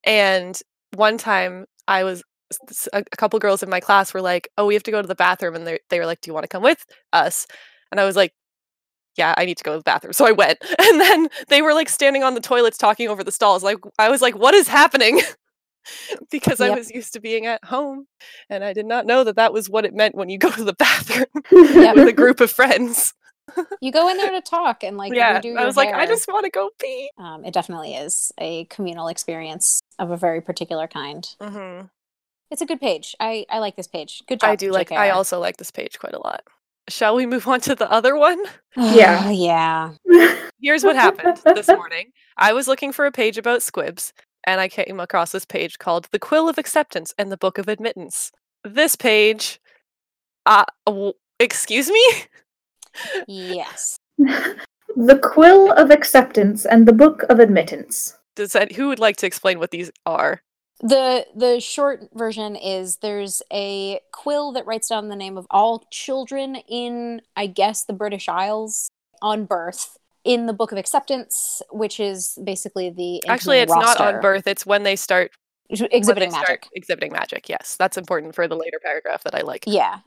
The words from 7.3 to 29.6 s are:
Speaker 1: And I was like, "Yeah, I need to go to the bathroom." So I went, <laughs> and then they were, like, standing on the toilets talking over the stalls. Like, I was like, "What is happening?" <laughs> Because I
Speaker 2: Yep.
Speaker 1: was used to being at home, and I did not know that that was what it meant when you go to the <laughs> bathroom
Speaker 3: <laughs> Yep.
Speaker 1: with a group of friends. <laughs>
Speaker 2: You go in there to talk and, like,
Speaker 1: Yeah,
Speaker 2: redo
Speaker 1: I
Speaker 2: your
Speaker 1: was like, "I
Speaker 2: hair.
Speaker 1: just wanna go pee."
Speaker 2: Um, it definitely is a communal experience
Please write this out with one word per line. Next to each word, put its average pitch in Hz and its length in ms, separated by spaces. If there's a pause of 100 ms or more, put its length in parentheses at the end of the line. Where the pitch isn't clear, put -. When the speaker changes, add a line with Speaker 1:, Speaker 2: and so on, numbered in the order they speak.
Speaker 1:
And 196 80
I 196 60
was 190 100
like, 185 180 (840)
"Yeah, 165 200
I 180 80
need 180 120
to - 60
go 151 100
to 156 60
the 156 40
bathroom." - 300
So - 140
I 220 40
went, 190 280 (100)
<laughs> - 100
and 381 220
then 349 280 (180)
they 285 140
were, 311 120
like, 320 160
standing 277 340
on 262 120
the 240 60
toilets 240 360
talking 220 320
over 202 140
the 202 80
stalls. 196 320
Like, 202 140 (220)
I 214 100
was 269 120
like, 247 160
"What 240 160
is 403 140
happening?" 277 580
<laughs> - 60 (1000)
Because 277 300
I 247 80
Speaker 2:
Yep. 208 100
Speaker 1:
was 226 100
used 226 240
to 233 60
being 220 260
at 226 180
home, 269 440 (420)
and - 140
I 202 100
did 214 140
not 233 180
know 247 180
that 214 120
that 220 180
was 208 160
what 214 160
it - 80
meant 214 220
when 185 140
you 190 100
go - 100
to 226 140
the 202 100
<laughs> - 60
bathroom - 480 (240)
Speaker 3:
<laughs> - 0
Yep. 330 440
Speaker 1:
with 277 120
a 226 60
group 254 280
of 233 100
friends. 240 680
<laughs> - 40 (560)
Speaker 2:
You 262 120
go 330 180
in 370 80
there 392 140
to 381 100
talk 339 420
and, 196 140
like, 196 160
Speaker 1:
Yeah, 226 260
Speaker 2:
redo 233 160
Speaker 1:
I 233 40
Speaker 2:
your 247 80
Speaker 1:
was 262 100
like, 277 160
"I - 60
Speaker 2:
hair. 320 80
Speaker 1:
just 453 200
wanna 392 220
go 392 220 (100)
pee." 494 380
Speaker 2:
Um, 160 260
it 175 80
definitely 165 400
is - 460
a 165 260
communal 170 440
experience 165 680 (200)